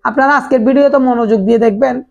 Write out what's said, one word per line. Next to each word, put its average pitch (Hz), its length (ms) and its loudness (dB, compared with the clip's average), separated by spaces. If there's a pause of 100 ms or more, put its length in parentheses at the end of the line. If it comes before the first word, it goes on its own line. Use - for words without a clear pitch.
আপনারা 269 320 0
আজকের 262 240 -2
ভিডিওতে 277 380 2
মনোযোগ 233 420 0
দিয়ে 226 180 0
দেখবেন 233 540 -2